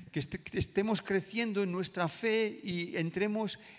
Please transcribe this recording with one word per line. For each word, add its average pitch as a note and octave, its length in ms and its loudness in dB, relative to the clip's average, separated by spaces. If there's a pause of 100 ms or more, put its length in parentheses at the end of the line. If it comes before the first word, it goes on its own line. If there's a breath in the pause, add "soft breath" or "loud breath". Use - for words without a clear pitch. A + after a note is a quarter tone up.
(100)
que - 80 -4
est-, D3 240 -4
que - 160 -4
estemos G#3 420 2
creciendo G3+ 600 0
en F#3 100 2
nuestra F3+ 340 0
fe A3 560 2
y F3 360 -2
entremos G3+ 600 0 (200 loud breath)